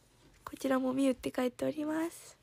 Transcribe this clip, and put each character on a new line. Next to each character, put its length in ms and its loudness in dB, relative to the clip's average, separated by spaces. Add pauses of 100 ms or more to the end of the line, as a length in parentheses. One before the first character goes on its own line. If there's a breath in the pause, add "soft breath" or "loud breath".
(440)
こ 140 -12
ち 100 -4
ら 100 4
も 140 0
み 140 4
ゆ 60 6
っ 20 2
て 200 -4
書 80 0
い 80 2
て 140 -4
お 60 2
り 160 -4
ま 240 0
す。 320 -20